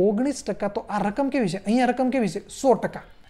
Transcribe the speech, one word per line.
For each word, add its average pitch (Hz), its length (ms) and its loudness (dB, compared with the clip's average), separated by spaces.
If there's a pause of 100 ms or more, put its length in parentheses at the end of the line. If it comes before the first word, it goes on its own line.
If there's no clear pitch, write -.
ઓગણીસ 220 440 0
ટકા, 202 240 -4
તો 220 220 -6
આ 208 80 -4
રકમ 214 320 0
કેવી 247 200 0
છે? 175 80 -4
અહીંયા 240 280 2
રકમ 254 240 2
કેવી 233 200 2
છે? - 200 -8
સો 262 240 4
ટકા. - 280 -4 (280)